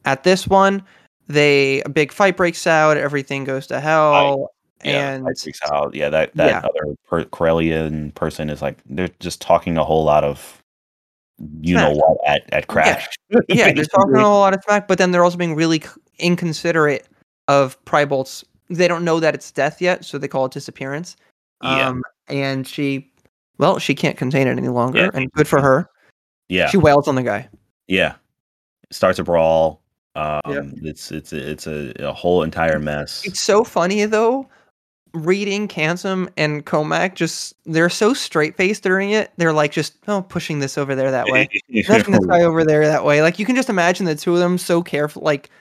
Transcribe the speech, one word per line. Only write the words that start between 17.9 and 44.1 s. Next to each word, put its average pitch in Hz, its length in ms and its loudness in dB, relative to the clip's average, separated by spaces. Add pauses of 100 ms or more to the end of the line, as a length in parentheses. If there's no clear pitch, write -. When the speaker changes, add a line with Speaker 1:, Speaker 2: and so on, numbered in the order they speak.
Speaker 1:
They 175 180 0
don't 170 180 0
know 165 160 0
that 156 140 2
it's - 160 -12
death 147 300 -2
yet, 180 240 -2
so - 140 -10
they 143 100 -8
call 135 180 -2
it 127 60 -8
disappearance. 139 640 -12 (460)
Speaker 2:
Yeah. 131 260 -2
Speaker 1:
Um, 127 140 -6 (260)
and 135 380 -4
she, 139 440 -6 (480)
well, 175 200 2
she - 160 -2
can't 143 220 -2
contain 131 320 0
it 123 80 -2
any 127 120 -4
longer, 127 320 -2
Speaker 2:
Yeah, 185 120 0
Speaker 1:
and 139 120 -4
Speaker 2:
she 131 100 -8
Speaker 1:
good 151 140 2
for 160 80 2
Speaker 2:
can't. 139 100 4
Speaker 1:
her. 135 240 2 (580)
Speaker 2:
Yeah. 90 200 0
Speaker 1:
She - 100 2
wails 147 300 4
on 143 80 0
the 127 60 -2
guy. 110 260 -4 (400)
Speaker 2:
Yeah. 90 260 0 (760)
Starts 92 280 0
a 87 60 -4
brawl. 80 580 2 (340)
Um, 76 320 -6
Speaker 1:
Yep. 143 160 -8 (180)
Speaker 2:
it's, 78 300 -12
it's 78 200 -12
a, 73 180 -8
it's 76 160 -10
a, 76 340 -8
a 69 120 -6
whole 87 300 0
entire 80 360 0
mess. 73 480 -8
Speaker 1:
It's 190 160 -8
so 214 220 4
funny, 196 420 -2
though. 226 420 0 (640)
Reading 196 560 -2
Kansom 180 680 -4
and 151 300 -2
Komak, 165 500 -2
just, - 380 -6 (120)
they're 165 240 2
so 220 240 2
straight-faced 185 720 -2
during 196 260 0
it. 214 280 -2
They're, 165 140 2
like, 151 200 2
just, 151 220 -6 (140)
"Oh, 202 140 -2
pushing 165 380 -6
this 135 180 -6
over 139 160 -2
there 131 160 0
that 123 160 -2
way. 123 220 0 (100)
Speaker 2:
<laughs> - 100 -14
Speaker 1:
Nudging 127 440 2
this - 140 4
guy 175 160 4
over 165 220 4
there 151 220 4
that 151 180 2
way." 147 180 4
Like, 170 160 2
you 214 80 -2
can 254 100 2
just 254 120 0
imagine 185 380 0
the 156 80 0